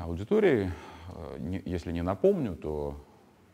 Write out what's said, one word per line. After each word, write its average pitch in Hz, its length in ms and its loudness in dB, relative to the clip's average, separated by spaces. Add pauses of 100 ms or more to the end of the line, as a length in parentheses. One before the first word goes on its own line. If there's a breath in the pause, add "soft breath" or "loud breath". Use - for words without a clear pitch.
аудитории, 101 720 4 (360 loud breath)
э, 71 300 -10
не, 85 260 -4
если 87 280 -2
не 85 100 -2
напомню, 104 540 2
то 73 400 -4 (580 soft breath)